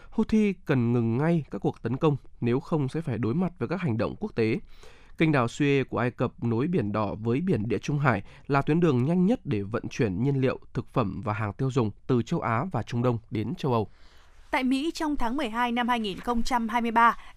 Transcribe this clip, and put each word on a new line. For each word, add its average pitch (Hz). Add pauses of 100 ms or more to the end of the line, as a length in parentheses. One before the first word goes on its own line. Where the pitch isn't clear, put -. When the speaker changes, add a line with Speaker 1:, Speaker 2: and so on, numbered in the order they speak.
Speaker 1:
Houthi 214 (120)
cần 120
ngừng 117
ngay 160
các 202
cuộc -
tấn 120
công, 147 (240)
nếu 120
không 143
sẽ 151
phải 120
đối 113
mặt 170
với 117
các 180
hành 127
động 80
quốc -
tế. 117 (580)
Kênh 160
đào 131
Suez 139
của -
Ai 120
Cập -
nối 117
Biển 139
Đỏ 104
với 117
biển 131
Địa 104
Trung 143
Hải 123 (240)
là 139
tuyến 156
đường 135
nhanh 180
nhất 240
để 110
vận 104
chuyển 107
nhiên 135
liệu, 131 (140)
thực -
phẩm 98
và 107
hàng 107
tiêu 135
dùng 120 (160)
từ 123
châu 160
Á 117
và 110
Trung 117
Đông 123 (140)
đến 110
châu 135
Âu. 110 (640)
Speaker 2:
Tại 277
Mỹ, 269
trong 302
tháng 240
mười 294
hai 240
năm 240
hai 240
nghìn 208
không 233
trăm 233
hai 240
mươi 233
ba 226 (200)